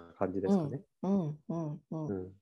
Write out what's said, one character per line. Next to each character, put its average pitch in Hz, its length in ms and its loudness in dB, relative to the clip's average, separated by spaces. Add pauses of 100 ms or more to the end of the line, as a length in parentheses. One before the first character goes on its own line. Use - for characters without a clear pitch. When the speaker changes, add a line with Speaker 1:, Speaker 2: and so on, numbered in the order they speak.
(200)
Speaker 1:
感 92 140 2
じ 98 80 0
で 92 80 2
す 196 80 8
か 156 100 2
ね。 135 140 -6 (220)
Speaker 2:
う 180 60 0
ん。 - 20 4
う 196 120 4
ん、 151 160 -4 (100)
う 160 60 -2
ん、 151 260 -4 (100)
う 160 60 -4
ん。 156 100 -4
Speaker 1:
う 101 60 -2
ん。 92 140 -4 (140)